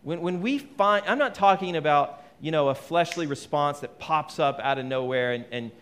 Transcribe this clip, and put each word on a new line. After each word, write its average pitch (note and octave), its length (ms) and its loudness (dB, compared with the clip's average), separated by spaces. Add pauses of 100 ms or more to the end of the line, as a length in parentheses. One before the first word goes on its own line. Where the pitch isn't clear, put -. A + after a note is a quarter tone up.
When, D#3+ 200 -6
when F3+ 180 -2
we B3+ 180 -2
find, G3+ 480 2
I'm G#3+ 120 2
not C#4 160 0
talking F#3 420 4
about, D3 480 2 (160)
you D3+ 100 -6
know, D3 200 2
a C3+ 40 0
fleshly E3+ 520 -2
response C#3+ 540 -2
that - 200 -12
pops D#3 400 -4
up C#3 200 2
out C3 180 0
of B2+ 80 -6
nowhere B2+ 460 0
and, A#2+ 200 -6
and, A#2 180 -8 (120)